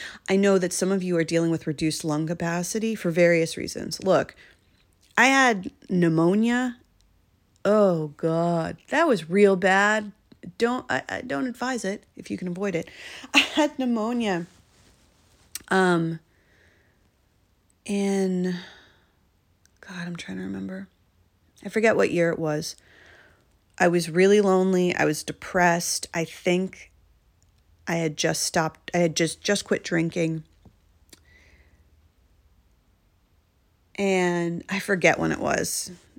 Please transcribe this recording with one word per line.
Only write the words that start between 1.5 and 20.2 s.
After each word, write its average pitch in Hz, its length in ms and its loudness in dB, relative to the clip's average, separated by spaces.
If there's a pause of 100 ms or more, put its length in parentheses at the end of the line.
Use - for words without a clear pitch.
with 160 160 -4
reduced 156 360 -4
lung 156 240 -2
capacity 175 680 -4
for 180 160 -2
various 170 460 4
reasons. - 460 -8
Look, 170 320 2 (840)
I 240 100 6
had 254 440 2 (180)
pneumonia. 202 880 2 (880)
Oh, 185 520 4
God, 170 600 0 (120)
that 320 180 2
was 170 220 0
real 196 260 6
bad. 202 560 2 (460)
Don't, 247 320 -2
I, - 200 -2
I - 120 -6
don't 269 260 -4
advise 247 360 -6
it 196 220 -8 (100)
if - 160 -16
you 196 60 -4
can 180 100 -8
avoid 180 280 -4
it. 165 140 -6 (220)
<laughs> - 220 -10
I 294 60 4
had 302 380 0
pneumonia, 226 680 -2 (1200)
um, 170 500 2 (1700)
in, 190 680 0 (1300)
God, 180 240 -12
I'm 175 100 -8
trying 190 220 -12